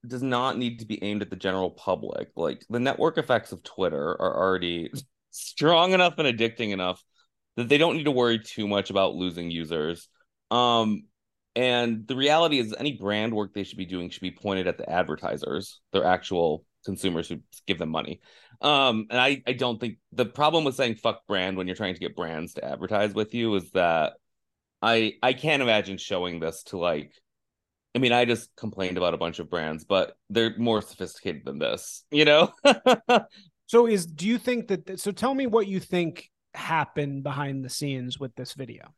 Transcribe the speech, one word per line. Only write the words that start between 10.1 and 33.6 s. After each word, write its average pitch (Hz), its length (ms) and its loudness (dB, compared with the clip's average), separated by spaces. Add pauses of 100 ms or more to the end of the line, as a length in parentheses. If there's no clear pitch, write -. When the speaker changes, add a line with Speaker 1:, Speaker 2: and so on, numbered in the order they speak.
Speaker 1:
Um, 117 580 2 (500)
and 120 500 0
the 135 80 -4
reality 147 420 4
is 110 220 -2
any 143 140 -2
brand 107 420 -2
work 104 180 -4
they 101 120 -6
should - 120 -16
be 95 80 -6
doing 87 240 -6
should - 120 -14
be 92 100 -6
pointed 95 340 -2
at 87 120 -2
the - 120 -10
advertisers, 78 920 -4 (100)
their 95 140 2
actual 85 600 2 (180)
consumers 87 460 -4
who 82 100 -8 (280)
give 92 100 0
them 80 120 -6
money. 78 320 -6 (380)
Um, 135 500 2
and 120 100 0
I, 135 260 2
I 127 80 -2
don't 123 260 -2
think 117 180 -6 (160)
the 120 120 0
problem 156 380 2
with 135 120 -2
saying 120 200 0
"fuck - 320 -4
brand" 95 280 -2
when 92 120 -4
you're 92 80 -6
trying 92 180 -4
to 87 60 -10
get 90 160 -8
brands 82 400 -6
to - 100 -8
advertise 98 480 -2
with 107 220 -4
you 113 200 0
is 87 160 -4
that 82 420 2 (680)
I, 113 400 2
I 127 120 2
can't 143 280 0
imagine 104 360 2
showing 90 420 -4
this 80 240 -6
to, - 140 -10
like, 82 360 -2 (800)
I 123 60 0
mean, 123 140 4
I 123 120 4
just 117 300 -4
complained 95 420 -4
about 87 160 2
a 82 40 -4
bunch 85 220 -4
of 78 100 -10
brands, 78 360 -4
but 95 280 0 (160)
they're 113 280 0
more 110 240 2
sophisticated 85 640 -8
than 69 140 -8
this, - 500 -4
you 147 160 4
know? 151 260 6 (140)
<laughs> 240 600 4 (400)